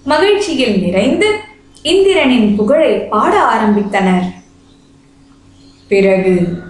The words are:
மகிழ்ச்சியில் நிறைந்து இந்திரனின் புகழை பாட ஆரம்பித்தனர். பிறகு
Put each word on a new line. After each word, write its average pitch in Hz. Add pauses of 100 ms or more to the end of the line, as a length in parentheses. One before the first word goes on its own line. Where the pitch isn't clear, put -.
மகிழ்ச்சியில் 302
நிறைந்து 262 (300)
இந்திரனின் 294
புகழை 240
பாட 320
ஆரம்பித்தனர். 208 (1600)
பிறகு 185 (120)